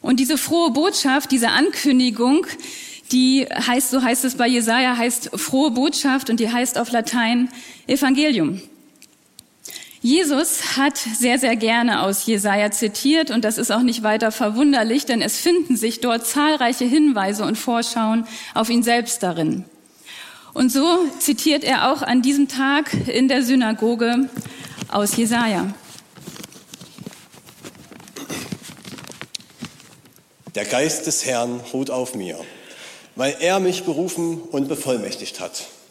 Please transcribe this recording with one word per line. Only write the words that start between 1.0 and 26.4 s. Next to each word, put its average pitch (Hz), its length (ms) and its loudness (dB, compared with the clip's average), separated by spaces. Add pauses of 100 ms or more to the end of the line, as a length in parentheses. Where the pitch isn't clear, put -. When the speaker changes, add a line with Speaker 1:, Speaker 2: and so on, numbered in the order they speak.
Speaker 1:
diese 247 200 2
Ankündigung, 254 960 2 (680)
die 254 340 4
heißt, 247 440 0
so 254 120 2
heißt 254 220 0
es 254 100 -2
bei 240 140 2
Jesaja, 247 480 2
heißt 233 400 -2
frohe 269 340 2
Botschaft 269 580 0
und 233 120 0
die 220 100 0
heißt 247 260 -2
auf 233 140 -2
Latein 240 580 0 (380)
Evangelium. 262 720 2 (1400)
Jesus 294 760 2
hat 277 220 2
sehr, 240 400 0
sehr 240 180 2
gerne 226 460 2
aus 196 240 -2
Jesaja 208 460 2
zitiert 277 580 0
und 226 140 0
das 220 120 0
ist 220 140 -2
auch 214 100 2
nicht 233 220 0
weiter 214 300 2
verwunderlich, 247 760 2
denn 233 160 0
es 180 160 -2
finden 339 380 2
sich 226 240 -2
dort 233 260 0
zahlreiche 277 580 2
Hinweise 220 600 2
und 220 120 -2
Vorschauen 226 680 0 (280)
auf 220 140 0
ihn 240 140 2
selbst 233 400 0
darin. 165 420 -2 (920)
Und 254 160 2
so 330 300 2 (180)
zitiert 285 460 0
er 254 260 2
auch 285 120 -2
an 247 200 2
diesem 285 240 4
Tag 269 640 0
in 262 180 2
der 262 160 2
Synagoge 240 880 2 (580)
aus 208 280 0
Jesaja. 220 580 0 (4000)